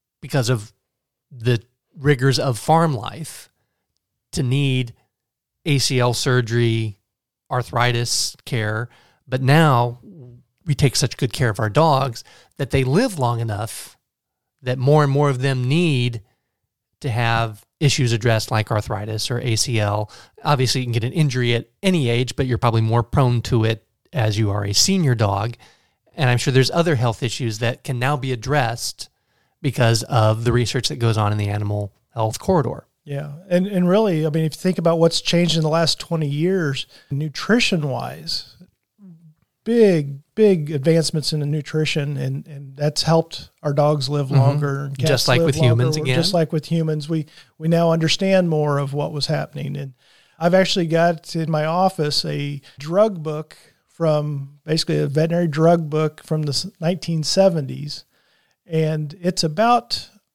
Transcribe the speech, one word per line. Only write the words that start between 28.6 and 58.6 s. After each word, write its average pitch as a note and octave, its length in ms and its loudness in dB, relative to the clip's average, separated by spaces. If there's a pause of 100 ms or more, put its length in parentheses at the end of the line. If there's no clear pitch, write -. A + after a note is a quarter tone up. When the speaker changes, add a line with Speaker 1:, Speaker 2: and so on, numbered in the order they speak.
Speaker 1:
because A2+ 420 2
of A2 420 2
the A#2+ 80 2
research A#2+ 340 0
that C#3+ 120 -6
goes A2+ 180 0
on G#2 140 0
in G#2 60 -2
the G2+ 120 -2
animal G#2 440 -4 (200)
health A2+ 260 -4
corridor. E3 460 -2 (180)
Speaker 2:
Yeah. C#3+ 300 -10 (160)
And, F#3 180 2
and F#3 200 0
really, F3+ 380 2
I D#3 40 0
mean, D#3+ 160 0
if D3+ 100 -4
you - 60 -16
think F#3 160 0
about E3 200 2
what's E3 240 4
changed E3+ 360 2
in D#3+ 60 0
the D#3 60 0
last D#3+ 300 0
twenty D#3+ 280 -4
years, D3+ 600 -2 (240)
nutrition-wise, D#3 1400 -2 (1080)
big, F3 560 4 (160)
big F#3 360 4
advancements D#3 640 0
in D#3 60 -2
the C#3+ 60 -2
nutrition, D3 720 -2
and, C3+ 300 -6
and C#3 300 -18
that's D3 260 -2
helped - 460 0 (140)
our D3 100 -2
dogs D3 340 2
live C#3+ 200 -2
Speaker 1:
Mm-hmm. C3+ 100 2
Speaker 2:
longer C#3+ 480 2
and C#3 120 -8
cats - 120 0
Speaker 1:
Just C3+ 180 2
like B2+ 120 4
Speaker 2:
live E3 80 4
Speaker 1:
with C#3+ 80 0
humans B2 420 2
Speaker 2:
longer. C3 140 -2
Speaker 1:
again. B2+ 100 0
Speaker 2:
Just F3+ 120 -2
like E3 200 0
with D3+ 140 -4
humans, D#3 420 -2
we, D#3 160 -2 (320)
we D#3+ 100 -6
now E3 240 4
understand F3+ 580 2
more D3+ 280 0
of C#3 160 -4
what D3 180 -4
was D3 160 -6
happening. D3 480 -6
And C#3 180 -10 (460)
I've E3+ 140 2
actually F#3 340 2
got E3 480 0
in D#3+ 140 -4
my D3+ 160 0
office E3 600 0
a C#3+ 360 -6 (180)
drug F3 440 0
book D#3 340 -10 (300)
from, D3 800 -2
basically D#3 340 -2
a D3+ 80 0
veterinary E3 400 0
drug D#3+ 420 2
book D#3 340 -2
from D#3 200 -2
the D3 60 -2
s-, C#3 180 -4 (120)
nineteen E3 440 -2
seventies. D3 800 0 (640)